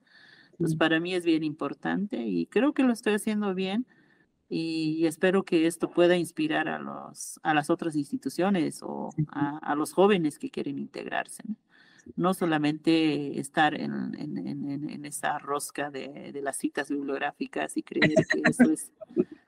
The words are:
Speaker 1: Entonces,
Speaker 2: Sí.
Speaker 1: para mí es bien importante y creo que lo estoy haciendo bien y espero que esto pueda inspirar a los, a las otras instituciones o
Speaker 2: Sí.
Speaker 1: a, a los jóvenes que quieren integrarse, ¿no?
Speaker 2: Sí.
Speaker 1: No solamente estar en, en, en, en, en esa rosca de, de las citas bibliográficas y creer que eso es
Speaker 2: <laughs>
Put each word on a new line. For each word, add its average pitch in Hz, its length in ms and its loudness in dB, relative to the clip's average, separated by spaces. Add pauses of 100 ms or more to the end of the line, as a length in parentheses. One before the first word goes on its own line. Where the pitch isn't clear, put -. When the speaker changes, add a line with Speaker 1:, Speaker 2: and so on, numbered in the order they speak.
(520)
Speaker 1:
Entonces, 160 200 0
Speaker 2:
Sí. 156 40 0
Speaker 1:
para 160 240 2
mí 175 140 -2
es 175 100 -2
bien 160 200 2
importante 165 800 -4
y 180 220 0
creo 294 280 2
que 277 100 2
lo 247 80 4
estoy 214 220 0
haciendo 208 400 -2
bien 190 320 -2 (640)
y 160 580 0
espero 185 380 2
que 165 220 4
esto 165 240 0
pueda 175 260 6
inspirar 156 520 -2
a 156 100 -4
los, 139 640 -12
a 156 120 2
las 147 160 4
otras 165 260 0
instituciones 147 840 0
o 143 340 -8
Speaker 2:
Sí. 156 120 2
Speaker 1:
a, 143 300 -2
a 147 160 -4
los 147 180 -2
jóvenes 185 460 6
que 135 120 -8
quieren 139 280 -6
integrarse, - 680 -6
¿no? 214 100 -6 (480)
Speaker 2:
Sí. - 120 -16
Speaker 1:
No 180 180 2
solamente 156 1080 2
estar 151 400 2
en, - 380 -4
en, 147 180 -6
en, 143 320 -6
en, 143 220 -6
en 147 160 -10
esa 147 320 -4
rosca 143 520 -6
de, 139 420 -12
de 143 100 -8
las 139 160 -4
citas 143 320 -4
bibliográficas 143 840 -4
y - 60 -2
creer - 440 0
que 143 220 0
eso 247 220 6
es - 280 -4
Speaker 2:
<laughs> - 500 -2